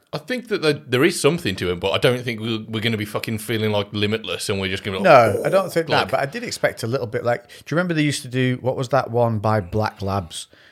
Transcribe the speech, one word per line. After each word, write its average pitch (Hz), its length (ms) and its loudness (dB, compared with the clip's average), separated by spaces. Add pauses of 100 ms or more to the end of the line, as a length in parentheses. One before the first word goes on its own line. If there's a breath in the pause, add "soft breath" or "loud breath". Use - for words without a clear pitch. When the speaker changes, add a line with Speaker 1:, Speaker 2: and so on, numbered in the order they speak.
(140)
Speaker 1:
I 151 40 -4
think 247 280 -6
that 170 160 -4
there, 151 120 4
there 123 300 2
is - 160 2
something 139 360 2
to 90 160 0
it, 87 80 -6
but 95 100 0
I 95 80 2
don't 95 240 2
think 113 180 -6
we're, 110 280 -4
we're 110 120 -4
gonna 113 160 0
be 107 80 -4
fucking 110 340 -4
feeling, 110 340 -2
like, 104 200 -2
limitless 104 560 -2
and 98 120 -2
we're 95 100 -2
just 95 140 -6
gonna 95 140 -4
be - 40 -2
Speaker 2:
No, 123 340 8
Speaker 1:
like, - 100 -4
Speaker 2:
I 151 40 0
don't 180 220 2
think 160 160 0
Speaker 1:
like 131 180 2
Speaker 2:
that. - 60 -10
But 131 80 2
I 143 60 -2
did 226 180 -8
expect - 400 -4
a - 20 -4
little 117 220 -4
bit. 120 160 -6
Like, 120 240 -2
do - 60 -20
you - 220 -8
remember 175 180 0
they 156 80 2
used 143 200 -2
to 131 60 -14
do, 127 340 0
what 127 140 -2
was 127 140 -4
that 123 200 2
one 113 300 2
by 107 200 2
Black 104 400 -4
Labs? 95 460 -4 (240 loud breath)